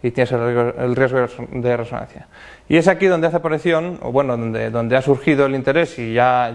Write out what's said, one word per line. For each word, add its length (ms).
y 80
tienes 220
el 120
riesgo, 380
el 140
riesgo 240
de 80
reso-, 240
de 260
resonancia. 500
Y 100
es 100
aquí 180
donde 220
hace 100
aparición, 640
o 100
bueno, 240
donde, 360
donde 260
ha 60
surgido 420
el 80
interés 460
y 120
ya, 440